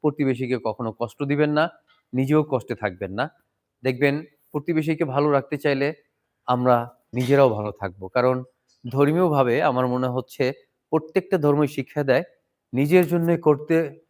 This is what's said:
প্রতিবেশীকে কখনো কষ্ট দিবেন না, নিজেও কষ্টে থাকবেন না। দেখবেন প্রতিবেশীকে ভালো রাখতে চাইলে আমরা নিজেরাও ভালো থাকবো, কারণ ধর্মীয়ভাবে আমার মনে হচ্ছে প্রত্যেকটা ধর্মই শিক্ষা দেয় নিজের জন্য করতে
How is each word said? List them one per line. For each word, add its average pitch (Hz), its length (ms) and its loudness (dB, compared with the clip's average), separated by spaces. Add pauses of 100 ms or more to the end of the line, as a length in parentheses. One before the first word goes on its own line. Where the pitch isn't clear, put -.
প্রতিবেশীকে 131 600 -2
কখনো 113 360 -6
কষ্ট 120 240 -6
দিবেন 143 260 0
না, 151 200 0 (440)
নিজেও 135 300 2
কষ্টে 127 320 -4
থাকবেন 95 360 -6
না। 120 180 -4 (540)
দেখবেন 139 420 0 (260)
প্রতিবেশীকে 156 540 -2
ভালো 143 260 0
রাখতে 139 260 -2
চাইলে 139 360 -2 (520)
আমরা 123 500 2 (180)
নিজেরাও 127 360 4
ভালো 104 300 -4
থাকবো, 95 280 -10
কারণ 127 360 0 (480)
ধর্মীয়ভাবে 143 720 2
আমার 127 240 0
মনে 127 200 -2
হচ্ছে 127 460 -4 (360)
প্রত্যেকটা 165 480 -2
ধর্মই 147 300 2
শিক্ষা 143 360 -6
দেয় 135 200 2 (500)
নিজের 151 340 4
জন্য 170 300 0
করতে 151 580 0 (140)